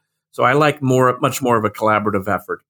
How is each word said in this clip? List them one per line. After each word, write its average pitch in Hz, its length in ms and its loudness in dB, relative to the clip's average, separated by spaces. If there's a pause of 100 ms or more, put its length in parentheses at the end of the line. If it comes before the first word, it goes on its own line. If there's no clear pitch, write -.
(320)
so 123 120 -4
I 123 100 4
like 147 280 0
more, 127 380 2
much 131 220 -4
more 120 160 2
of 110 80 -2
a 104 40 -2
collaborative 104 600 -2
effort 90 400 -6